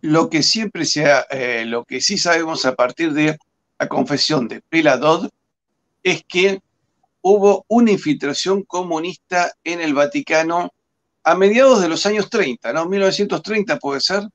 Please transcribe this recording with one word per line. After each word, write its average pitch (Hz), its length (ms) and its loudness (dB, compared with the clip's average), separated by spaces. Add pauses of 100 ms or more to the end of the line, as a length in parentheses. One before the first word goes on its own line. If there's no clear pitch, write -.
lo 160 280 2
que 180 140 0
siempre 208 420 -2
se 151 260 0
ha, 131 200 2
eh, 123 340 -4
lo 117 180 -6
que 127 160 -10
sí 202 200 -2
sabemos 165 460 -2
a 127 100 0
partir 127 380 -2
de 151 260 0 (400)
la 143 100 -4
confesión 139 580 -2
de 113 140 -12
Pela 151 360 2
Dodd, 160 320 0 (760)
es 180 240 -2
que 190 340 0 (640)
hubo 202 460 2
una 233 200 4
infiltración 156 720 -2
comunista 175 920 -4 (120)
en 170 180 -6
el 156 140 -2
Vaticano 160 720 0 (540)
a 160 100 4
mediados 214 480 6
de 170 80 0
los 160 160 -2
años 208 240 -2
treinta, 127 420 -2
¿no? 165 160 -2
¿Mil 196 120 -2
novecientos 190 420 0
treinta 202 380 -2
puede 139 200 -4
ser? 196 220 -2 (140)